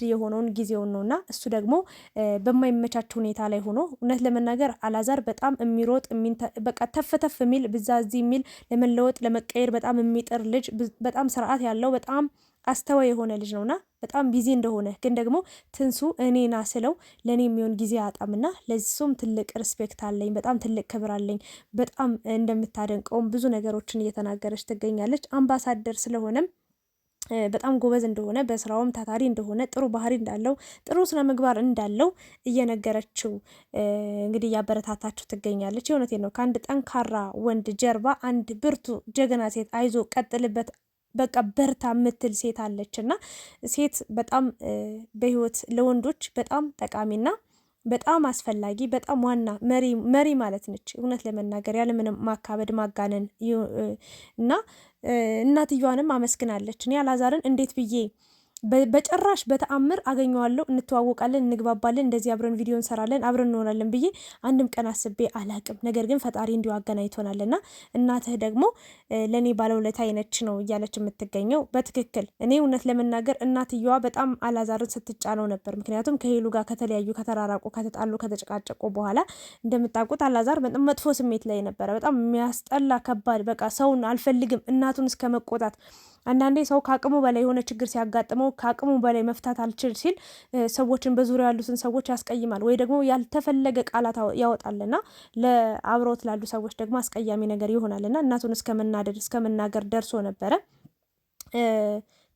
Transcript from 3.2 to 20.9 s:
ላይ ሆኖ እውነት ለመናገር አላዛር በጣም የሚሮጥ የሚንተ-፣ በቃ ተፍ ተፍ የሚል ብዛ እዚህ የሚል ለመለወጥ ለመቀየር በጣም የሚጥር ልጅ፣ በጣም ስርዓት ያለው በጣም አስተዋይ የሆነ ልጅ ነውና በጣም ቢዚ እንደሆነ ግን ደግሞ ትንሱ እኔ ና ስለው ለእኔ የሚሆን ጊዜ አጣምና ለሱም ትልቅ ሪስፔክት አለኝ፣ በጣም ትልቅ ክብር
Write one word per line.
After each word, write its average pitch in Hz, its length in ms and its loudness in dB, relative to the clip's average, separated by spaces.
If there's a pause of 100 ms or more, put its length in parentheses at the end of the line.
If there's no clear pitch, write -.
ላይ 208 140 0
ሆኖ 208 160 -4 (120)
እውነት 247 320 0
ለመናገር 240 500 2 (100)
አላዛር 220 420 0
በጣም 262 360 -2
የሚሮጥ 233 480 2
የሚንተ-፣ 226 440 -2 (100)
በቃ 233 180 -2 (120)
ተፍ 302 180 -2 (100)
ተፍ 302 180 -2
የሚል 254 300 2
ብዛ 233 320 0
እዚህ 233 200 -2
የሚል 247 220 2 (260)
ለመለወጥ 240 540 4
ለመቀየር 233 500 0
በጣም 240 260 0
የሚጥር 233 480 0
ልጅ፣ 247 200 0 (360)
በጣም 247 260 0
ስርዓት 247 340 0
ያለው 233 320 0
በጣም 277 300 0 (420)
አስተዋይ 262 400 2
የሆነ 226 280 0
ልጅ 208 180 -6
ነውና 214 200 -2 (260)
በጣም 277 300 -2
ቢዚ 240 220 2
እንደሆነ 226 380 0 (120)
ግን 247 140 0
ደግሞ 240 220 2 (360)
ትንሱ 262 260 0 (220)
እኔ 247 260 4
ና 233 180 0
ስለው 240 280 -2 (320)
ለእኔ 240 180 2
የሚሆን 226 320 2
ጊዜ 214 240 -2
አጣምና 208 480 -4 (200)
ለሱም 233 480 -2
ትልቅ 220 400 -4
ሪስፔክት 220 500 -6
አለኝ፣ 208 280 -2
በጣም 233 260 0
ትልቅ 220 280 -2
ክብር 214 260 -6